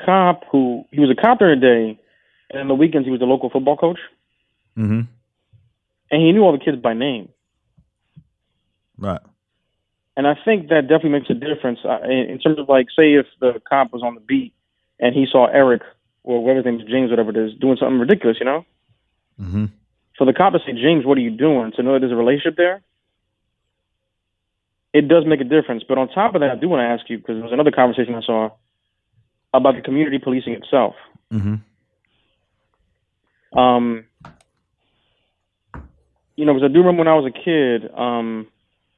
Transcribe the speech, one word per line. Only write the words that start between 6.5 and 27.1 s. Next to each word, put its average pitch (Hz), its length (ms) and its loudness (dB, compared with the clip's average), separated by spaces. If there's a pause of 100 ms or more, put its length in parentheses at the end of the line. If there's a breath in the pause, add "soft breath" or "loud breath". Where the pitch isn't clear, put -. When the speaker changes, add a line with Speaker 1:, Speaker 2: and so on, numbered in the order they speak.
Speaker 1:
the 139 100 -6
kids 143 180 -4
by 117 120 -2
name. 117 360 -8 (1700)
Speaker 2:
Right. 95 240 -8 (960)
Speaker 1:
And 139 80 -2
I 147 180 2
think 196 260 0
that 151 180 2
definitely 151 320 2
makes 127 100 -6
a 123 60 -2
difference, 131 500 -6
uh, 117 200 -4
in, 127 260 -2
in 131 80 -12
terms 156 180 0
of, 139 100 -8
like, 131 280 2
say 156 180 6
if 139 140 4 (120)
the 120 300 -2
cop 135 240 0
was 120 80 -12
on 120 140 -8
the 110 60 -20
beat 123 320 -4 (460)
and 123 140 0
he 135 180 0
saw 123 160 4
Eric, 131 360 2 (400)
or 123 180 -4
whatever 131 160 0
his 123 80 -4
name 120 140 -4
is, 104 80 -18
James, 123 240 -2
whatever 113 180 0
it 107 80 -6
is, 110 220 -4
doing 131 180 2
something 127 220 -2
ridiculous, 123 400 0
you 120 60 -6
know? 151 200 -4 (720)
Speaker 2:
Mm-hmm. 98 260 -6 (520)
Speaker 1:
For 139 80 -2
the 151 80 2
cop 180 200 2
to 170 60 -2
say, 143 140 -8
"James, 135 300 0
what 135 140 2
are 127 40 0
you 117 100 -4
doing?" 120 400 -2
To - 100 -6
know 131 120 0
that 135 80 0
there's 127 100 -2
a 120 40 -2
relationship 143 420 -2
there, 180 260 -2 (2000)
it 147 140 4
does 160 180 4
make 151 160 0
a 131 40 -4
difference. 127 420 0
But 131 100 -2
on 131 120 -2
top 196 260 -2
of 160 60 0
that, 139 100 0
I 123 40 -6
do 147 140 -4
wanna 143 140 0
ask 117 260 -4
you, 117 80 -8